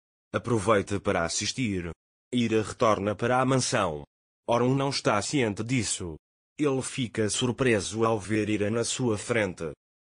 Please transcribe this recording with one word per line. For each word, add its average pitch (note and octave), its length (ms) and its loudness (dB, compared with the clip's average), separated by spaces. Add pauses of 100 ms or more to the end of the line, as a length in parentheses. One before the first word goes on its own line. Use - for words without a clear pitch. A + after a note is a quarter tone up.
(320)
Aproveite G#2 680 2
para F#2 260 0
assistir. G2 640 -4 (420)
Ira A2+ 300 2
retorna G#2 540 2
para B2 260 2
a C3 40 2
mansão. A2 580 0 (440)
Orun A#2+ 280 4
não C#3 140 0
está A#2+ 300 0
ciente A2 440 0
disso. G2+ 540 -4 (420)
Ele C3+ 240 0
fica A2 480 -2
surpreso A2+ 720 0
ao A2+ 140 2
ver G#2 280 -2
Ira G#2 220 0
na A#2 140 0
sua A2+ 340 0
frente. F#2+ 540 -2 (300)